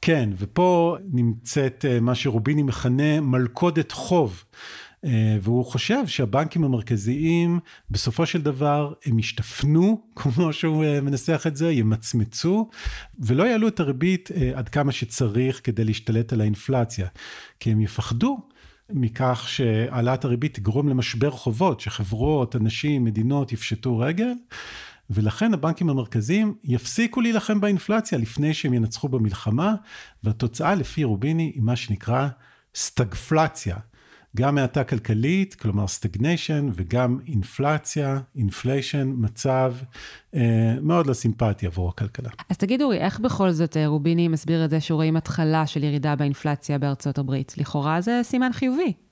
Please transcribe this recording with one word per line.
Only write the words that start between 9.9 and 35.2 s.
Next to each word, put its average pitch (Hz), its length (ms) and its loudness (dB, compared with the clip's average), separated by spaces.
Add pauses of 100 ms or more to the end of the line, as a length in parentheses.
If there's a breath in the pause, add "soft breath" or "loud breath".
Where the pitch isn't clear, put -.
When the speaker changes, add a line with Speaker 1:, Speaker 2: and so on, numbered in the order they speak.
Speaker 1:
<laughs> - 140 -20
כמו 151 360 0
שהוא, 156 320 0
אה, 147 160 2
מנסח 143 460 0
את 151 100 -2
זה, 165 140 0
ימצמצו, 123 1000 0 (480 loud breath)
ולא 131 260 2
יעלו 226 240 2
את 220 120 -2
הריבית, 165 560 0
אה, 131 180 0
עד 131 140 -6
כמה 143 240 2
שצריך 127 720 0
כדי 113 200 0
להשתלט 110 480 0
על 113 80 2
האינפלציה. 107 680 0 (540 loud breath)
כי 113 120 0
הם 107 80 4
יפחדו 117 580 0 (520 soft breath)
מכך 127 580 0
שהעלאת 123 760 0
הריבית 123 300 0
תגרום 110 340 0
למשבר 127 420 0
חובות, 135 500 0
שחברות, 113 760 -2
אנשים, 123 480 0
מדינות 120 480 0
יפשטו 120 460 -2
רגל, 175 340 0 (800 loud breath)
ולכן 110 440 2
הבנקים 165 360 0
המרכזיים 135 640 0 (100)
יפסיקו 226 560 0
להילחם 220 400 2
באינפלציה 202 580 0
לפני 143 360 0
שהם 135 200 0
ינצחו 113 340 0
במלחמה, 123 680 0 (500 loud breath)
והתוצאה 120 500 0
לפי 156 300 -2
רוביני 143 500 0
היא 131 80 -2
מה 123 140 2
שנקרא 117 520 -2 (460 soft breath)
סטגפלציה. 117 1040 0 (600 soft breath)
גם 139 220 4
האטה 131 260 0
כלכלית, 139 680 0